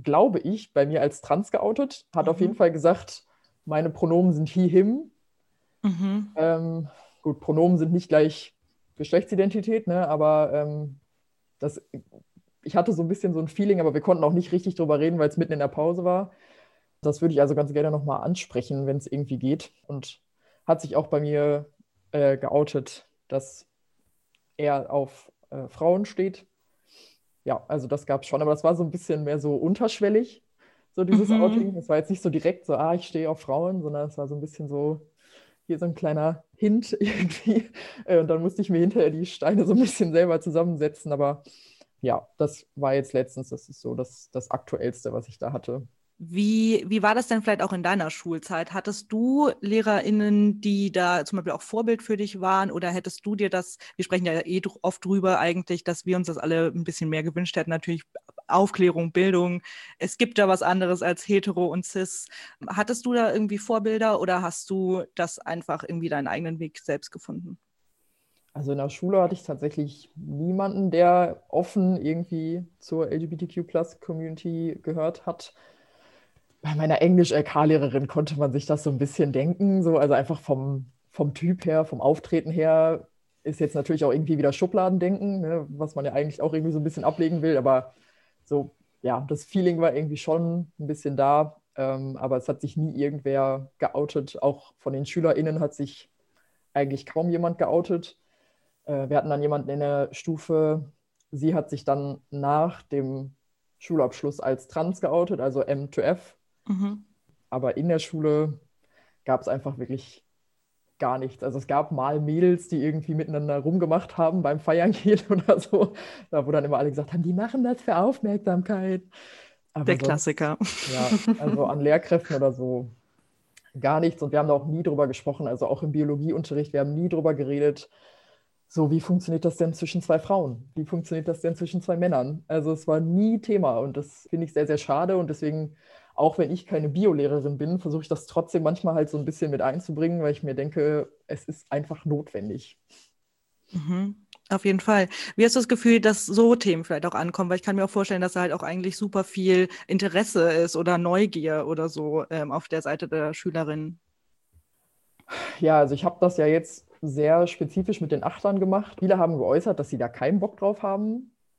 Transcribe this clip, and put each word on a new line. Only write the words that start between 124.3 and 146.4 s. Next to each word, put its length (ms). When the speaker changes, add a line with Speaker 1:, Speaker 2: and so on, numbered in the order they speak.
Speaker 1:
wir 60
haben 100
da 60
auch 120
nie 160
drüber 240
gesprochen. 420
Also 180
auch 160
im 100
Biologieunterricht, 800
wir 80
haben 140
nie 140
drüber 260
geredet, 560
so, 220
wie 100
funktioniert 440
das 120
denn 180
zwischen 280
zwei 160
Frauen? 560
Wie 100
funktioniert 440
das 120
denn 140
zwischen 280
zwei 140
Männern? 520
Also 240
es 160
war 120
nie 400
Thema 380
und 180
das 320
finde 160
ich 80
sehr, 140
sehr 120
schade. 400
Und 120
deswegen, 460
auch 220
wenn 140
ich 160
keine 220
Biolehrerin 680
bin, 200
versuche 240
ich 60
das 180
trotzdem 380
manchmal 300
halt 140
so 100
ein 60
bisschen 280
mit 100
einzubringen, 580
weil 120
ich 100
mir 120
denke, 580
es 160
ist 260
einfach 340
notwendig. 720
Speaker 2:
Mhm. 540
Auf 160
jeden 160
Fall. 280
Wie 100
hast 120
du 20
das 100
Gefühl, 320
dass 240
so 300